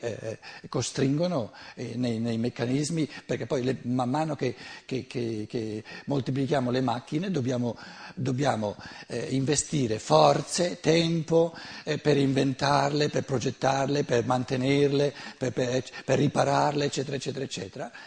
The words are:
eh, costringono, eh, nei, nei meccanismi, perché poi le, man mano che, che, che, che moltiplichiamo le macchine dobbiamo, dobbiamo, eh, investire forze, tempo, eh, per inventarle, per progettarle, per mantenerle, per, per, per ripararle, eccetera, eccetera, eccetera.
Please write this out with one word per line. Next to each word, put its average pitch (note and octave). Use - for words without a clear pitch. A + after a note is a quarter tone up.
eh, A2+
costringono, C#3
eh, A#2+
nei, A#2+
nei A2+
meccanismi, C3+
perché C3
poi B2+
le, B2+
man B2
mano D3+
che, B2+
che, C3
che, A#2
che A2
moltiplichiamo C3+
le B2+
macchine C#3
dobbiamo, A#2+
dobbiamo, B2
eh, A#2+
investire C3+
forze, D#3
tempo, E3
eh, D3+
per D3
inventarle, C#3
per -
progettarle, C3+
per A#2+
mantenerle, C#3
per, B2
per, B2+
per C3+
ripararle, C#3+
eccetera, C#3
eccetera, C3+
eccetera. B2+